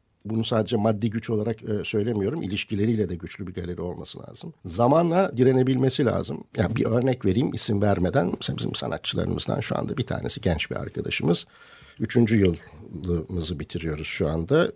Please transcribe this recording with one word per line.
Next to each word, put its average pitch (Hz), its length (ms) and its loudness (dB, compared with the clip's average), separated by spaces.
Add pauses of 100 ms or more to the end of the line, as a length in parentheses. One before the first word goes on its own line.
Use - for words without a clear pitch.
(260)
Bunu 113 180 -2
sadece 110 340 0
maddi 107 320 2
güç 110 200 -6
olarak, 110 340 -2
e, 104 200 -2
söylemiyorum. 110 600 -2
İlişkileriyle 104 640 0
de 87 60 -4
güçlü 82 320 -10
bir 90 60 -10
galeri 87 280 -8
olması 85 380 -8
lazım. - 340 -16 (120)
Zamanla 151 720 4
direnebilmesi 127 680 4
lazım. 92 380 -2 (140)
Yani 107 180 2
bir - 100 2
örnek 120 400 0
vereyim 101 280 2
isim 104 280 -2
vermeden. 101 560 2
Mesela - 200 -4
bizim - 180 -4
sanatçılarımızdan - 840 -2
şu - 180 -2
anda - 200 -4
bir - 80 -2
tanesi - 360 -6
genç 82 300 0
bir - 40 -4
arkadaşımız. - 720 -2 (540)
Üçüncü 113 380 4
yılımızı 85 1200 -2
bitiriyoruz 78 480 -6
şu 82 220 0
anda. 82 460 2